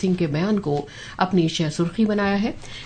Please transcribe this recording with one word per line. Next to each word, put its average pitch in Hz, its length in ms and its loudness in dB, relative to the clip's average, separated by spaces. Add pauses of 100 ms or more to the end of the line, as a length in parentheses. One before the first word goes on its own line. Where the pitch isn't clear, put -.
سنگھ 185 140 2
کے 175 120 2
بیان 185 340 0
کو 147 260 -2 (300)
اپنی 185 320 4
شہ - 140 -2 (100)
سرخی 175 320 0
بنایا 202 380 2
ہے۔ 262 100 -2 (340)